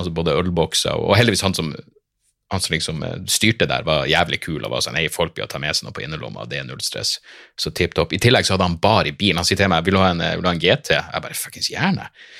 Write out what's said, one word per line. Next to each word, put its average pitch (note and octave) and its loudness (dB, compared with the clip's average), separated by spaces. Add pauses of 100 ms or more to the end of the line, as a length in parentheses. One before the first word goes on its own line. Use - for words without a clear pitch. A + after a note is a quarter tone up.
altså, F2 -4
både E2 0
ølbokser, E2+ 0
og, D#2 0
og G2 6
heldigvis A2+ 4
han F#2+ 2
som, E2 -4 (800)
han G2 -2
som - -2
liksom, E2 -4
eh, E2+ -6 (140)
styrte G#2+ 2
der C2 -2
var D2 2
jævlig D#2 2
kul, D2+ -6
og G#1+ -6
var B1 -2
sånn, A#1+ -4
«Hei, D#2+ 0
folk - -2
blir - -6
å - -14
ta C#2+ -10
med D2 -2
seg A1+ -4
noe - -14
på - -8
innerlomma, C2+ -10
det C#2 -6
er C2+ -10
null C#2 -10
stress.» - -4 (400)
Så - -6
tipp - 0
topp. - 0
I F2 -2
tillegg A#2 6
så G2 2
hadde F#2 2
han E2+ 0
bar G2+ 4
i D2 -6
bilen. F2+ 2
Han - 0
sier G2 2
til G2 4
meg, E2 2
«Vil F#2+ 4
du F#2+ 6
ha F#2 4
en, E2+ -2
eh, E2 -2
vil E2+ -4
du F2+ 2
ha E2+ 0
en D#2+ -4
G F2+ 6
T?» - 0
Jeg - -6
bare, - -10
«Fuckings - -8
gjerne.» - -2 (300)